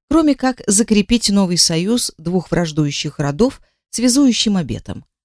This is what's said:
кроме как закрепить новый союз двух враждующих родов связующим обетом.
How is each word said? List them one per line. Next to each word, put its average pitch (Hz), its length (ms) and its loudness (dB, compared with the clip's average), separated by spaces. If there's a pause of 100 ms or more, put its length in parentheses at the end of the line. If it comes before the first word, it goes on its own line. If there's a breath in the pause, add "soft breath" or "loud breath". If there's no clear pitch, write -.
кроме 302 260 2
как 254 320 -4
закрепить 214 640 0
новый 196 300 0
союз 180 580 0
двух 170 340 -4
враждующих 156 680 -2
родов 147 420 0 (300)
связующим 240 680 2
обетом. 165 480 -6 (200)